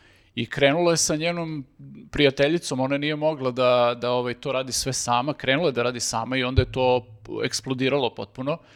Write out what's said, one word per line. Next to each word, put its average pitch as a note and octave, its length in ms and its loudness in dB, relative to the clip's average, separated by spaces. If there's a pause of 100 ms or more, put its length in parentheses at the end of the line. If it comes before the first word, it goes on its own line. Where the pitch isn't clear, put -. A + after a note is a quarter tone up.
(340)
i A#2 120 -4
krenula D3+ 440 2
je E3 60 4
sa D#3 200 0
njenom D#3+ 480 -4 (440)
prijateljicom. C#3+ 720 2
Ona C3+ 180 0
nije D3+ 180 -4
mogla D3+ 340 -2
da, B2 460 4
da, B2 140 -2
ovaj, B2 240 0
to C3+ 180 -6
radi C3 200 -4
sve C3 200 -4
sama. B2 420 0
Krenula C#3+ 340 0
je C3+ 40 2
da A#2+ 100 0
radi A#2+ 180 -2
sama A#2 360 -4
i C3 80 0
onda C3 180 2
je A#2 100 -4
to B2+ 340 2 (380)
eksplodiralo C3 680 -2
potpuno. C3+ 440 -8 (180)